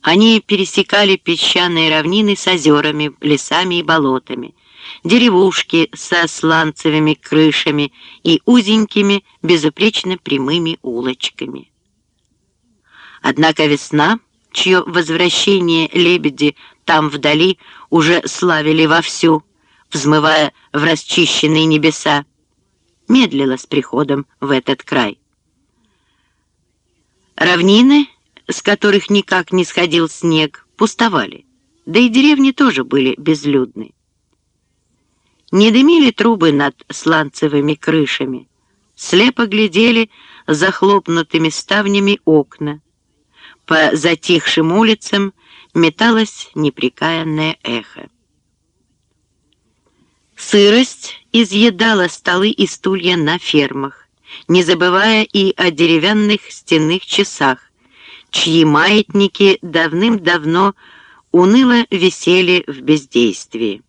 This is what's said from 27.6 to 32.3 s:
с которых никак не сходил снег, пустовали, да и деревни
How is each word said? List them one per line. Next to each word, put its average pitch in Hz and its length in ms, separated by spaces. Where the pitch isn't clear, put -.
с - 140
которых 202 480
никак 190 420
не 185 120
сходил 165 440
снег, 156 580
пустовали, 202 680
да 170 140
и 247 80
деревни 269 440